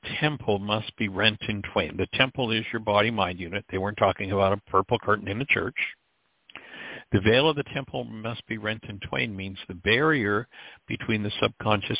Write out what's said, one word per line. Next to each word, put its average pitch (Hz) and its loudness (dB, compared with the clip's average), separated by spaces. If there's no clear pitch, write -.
temple 147 0
must 104 -4
be 110 -2
rent 104 2
in 104 -4
twain, 87 0
the 90 0
temple 131 0
is 110 0
your 117 -4
body-mind 104 2
unit. 90 -6
They 95 -2
weren't 101 -2
talking 98 2
about 98 4
a 101 -4
purple 98 2
curtain 104 0
in 101 -4
a 139 -4
church. - 0
The 101 4
veil 120 6
of 151 2
the 143 -4
temple 135 -6
must 113 -8
be 113 -6
rent 107 -4
in 101 -12
twain 127 -2
means 98 -8
the 92 -10
barrier 113 2
between 110 -2
the 104 -2
subconscious 107 0